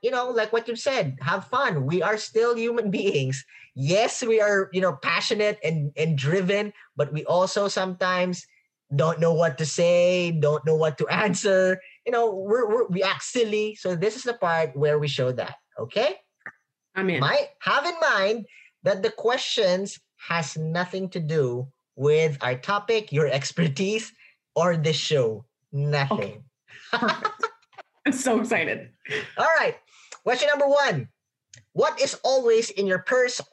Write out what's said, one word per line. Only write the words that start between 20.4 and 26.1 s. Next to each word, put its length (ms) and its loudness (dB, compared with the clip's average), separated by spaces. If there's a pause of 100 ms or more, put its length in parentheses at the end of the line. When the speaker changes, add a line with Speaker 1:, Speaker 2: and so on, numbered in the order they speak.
Speaker 1:
nothing 520 -4
to 100 -6
do 480 -2 (280)
with 460 2
our 140 -2
topic, 560 -2
your 160 2
expertise, 840 -2 (440)
or 200 2
the 180 0
show. 520 0 (260)
Nothing. 460 0